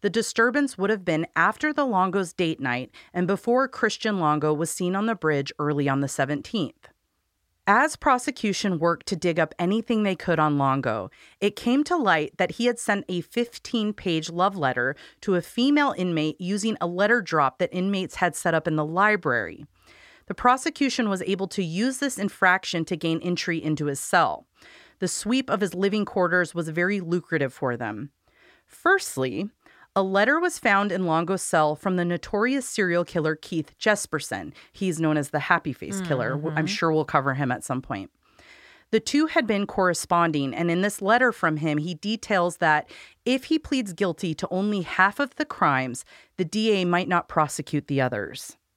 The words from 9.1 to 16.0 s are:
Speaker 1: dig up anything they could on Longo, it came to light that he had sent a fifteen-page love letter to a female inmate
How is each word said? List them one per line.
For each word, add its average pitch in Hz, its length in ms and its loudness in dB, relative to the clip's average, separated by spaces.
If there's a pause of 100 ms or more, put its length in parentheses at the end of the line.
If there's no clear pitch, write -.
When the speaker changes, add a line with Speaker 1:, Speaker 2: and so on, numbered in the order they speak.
Speaker 1:
dig 165 240 0
up 156 180 0
anything 214 460 0
they 196 140 0
could 165 240 0
on 151 180 2
Longo, 131 540 0 (280)
it 202 140 2
came 269 300 2
to 349 120 0
light 175 400 2
that 180 160 0
he 233 140 -2
had 240 140 0
sent 202 280 -2
a 180 120 -2
fifteen-page 208 1120 -4
love 185 260 0
letter 131 400 -2 (240)
to 190 160 0
a 175 40 2
female 277 560 2
inmate 160 440 -2